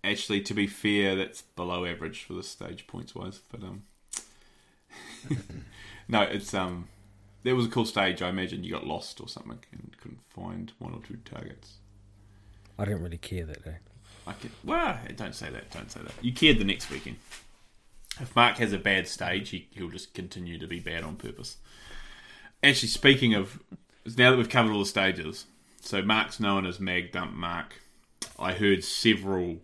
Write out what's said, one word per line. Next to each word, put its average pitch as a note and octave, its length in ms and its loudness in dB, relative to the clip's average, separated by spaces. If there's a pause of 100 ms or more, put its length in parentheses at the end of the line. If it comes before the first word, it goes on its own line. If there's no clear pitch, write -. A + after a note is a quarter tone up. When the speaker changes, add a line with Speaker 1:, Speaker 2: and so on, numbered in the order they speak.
Speaker 1:
Actually, G#2 380 0
to G2+ 140 -6
be G2+ 120 4
fair, G2+ 480 2
that's - 280 -4
below F2+ 420 -4
average E2 400 -8
for - 80 -14
the F2+ 100 -8
stage - 460 -12
points - 260 -14
wise. F#2 260 -12 (120)
But, G#2+ 100 -14
um, F#2+ 200 -14 (1500)
<laughs> - 100 -2 (720)
no, A2 140 6
it's, - 300 0
um, F2+ 360 -4 (560)
there B2+ 100 4
was B2 120 4
a A2+ 40 -4
cool A#2 160 2
stage. F#2 360 0
I F2+ 60 -2
imagine F#2 360 -4
you F2+ 80 -8
got - 160 -6
lost - 320 -8
or - 80 -14
something - 320 -14 (100)
and - 300 -18
couldn't - 200 -18 (100)
find - 500 -10
one - 140 -10
or - 120 -12
two - 180 -14
targets. - 500 -16 (1000)
Speaker 2:
I G#2 100 -4
didn't G2 180 -2
really E2+ 140 -8
care F2+ 260 -6
that D2+ 200 -12
day. F2 120 -12 (500)
Speaker 1:
I F#2+ 60 -10
can, - 180 -12 (140)
well, E4 340 -2 (160)
don't A#2 200 -8
say - 160 -10
that. A1+ 200 -14
Don't - 220 -12
say - 80 -14
that. - 120 -12 (100)
You B2 100 0
cared C#3+ 260 8
the G2+ 60 2
next - 260 -2
weekend. - 280 -10 (1000)
If B2 160 -4
Mark A#2+ 220 6
has G#2+ 140 2
a G2 60 0
bad F#2+ 300 2
stage, F#2 420 -4
he, F2+ 220 -10
he'll F2+ 180 -10
just - 240 -16
continue F2 460 -10
to D#2+ 80 -10
be F2 100 -8
bad E2 240 -6
on D#2 140 -8
purpose. - 400 -12 (1040)
Actually, C3+ 280 6
speaking C3+ 440 8
of, F#2+ 260 0 (560)
now B2+ 140 10
that C3 60 8
we've A2+ 120 2
covered A2+ 240 6
all G#2 60 2
the G2 80 2
stages, F2 600 0 (340)
so G2 200 -2
Mark's G#2+ 380 2
known G2 260 2
as F2+ 140 -4
Mag F2+ 320 -2
Dump F2+ 240 -6
Mark. E2+ 480 -6 (560)
I F#2 140 -2
heard G2 320 6
several F#2+ 800 2